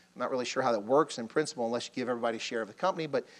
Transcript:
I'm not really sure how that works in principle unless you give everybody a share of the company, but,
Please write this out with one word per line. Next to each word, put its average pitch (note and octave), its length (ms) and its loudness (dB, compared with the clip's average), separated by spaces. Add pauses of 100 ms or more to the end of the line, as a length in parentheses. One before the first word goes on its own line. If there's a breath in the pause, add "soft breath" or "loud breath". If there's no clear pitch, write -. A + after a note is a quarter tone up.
(160 soft breath)
I'm - 40 -12
not B2 120 -2
really B2 140 0
sure B2+ 180 0
how B2+ 80 4
that G#2+ 120 2
works C#3+ 360 4
in A#2 80 -6
principle C#3+ 380 0
unless A#2 220 -2
you - 60 -18
give B2 160 -4
everybody A#2 280 0
a - 20 -10
share A2+ 220 -4
of G#2 60 -4
the G#2 60 -16
company, F3+ 320 -2
but, C3+ 220 -2 (120 loud breath)